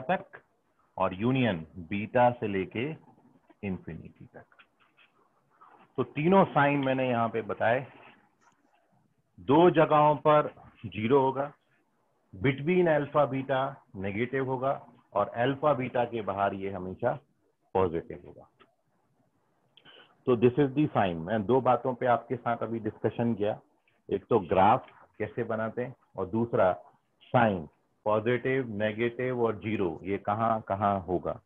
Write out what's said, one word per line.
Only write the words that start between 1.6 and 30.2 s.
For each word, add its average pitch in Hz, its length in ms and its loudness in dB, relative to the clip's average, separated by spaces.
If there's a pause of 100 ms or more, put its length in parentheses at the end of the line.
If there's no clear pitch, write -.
beta 110 420 2
से 110 160 -4
लेके 101 420 -4 (720)
infinity 87 640 -10
तक। - 180 -20 (1500)
तो 131 60 0
तीनों 175 420 4
sign 143 400 2
मैंने 131 240 0
यहाँ 117 200 0
पे 113 120 -4
बताए, 107 440 -2 (1500)
दो 151 300 6
जगहों 151 480 4
पर 151 300 4 (380)
ज़ीरो 110 360 0
होगा, 135 300 -2 (840)
between 139 560 0
alpha 147 360 2
beta 131 340 -4 (360)
negative 120 540 -4
होगा 131 220 -4 (420)
और 101 140 0 (100)
alpha 135 360 2
beta 127 320 -2
के 117 160 -6
बाहर 98 320 -2
ये 98 160 -8
हमेशा 95 420 -4 (640)
positive 82 500 -2
होगा। - 220 -20 (1800)
तो 127 100 4
this 123 220 4
is 135 140 2
the 151 220 2
sign। 90 300 0
मैं 107 200 -2
दो 127 160 2
बातों 127 320 0
पे 127 120 -6
आपके 123 300 0
साथ 117 280 -6
अभी 113 160 -6
discussion 113 540 -2
किया, 104 260 -4 (500)
एक 98 200 -4
तो 117 100 4
graph 98 480 2 (320)
कैसे 107 240 -6
बनाते 110 380 -6
हैं 127 140 -10 (220)
और 95 120 -6
दूसरा 113 420 2 (600)
sign 101 340 2 (380)
positive, 120 720 -2
negative 117 680 -2
और 107 160 -2
ज़ीरो 98 440 -2
ये 98 140 -4
कहाँ 110 500 -2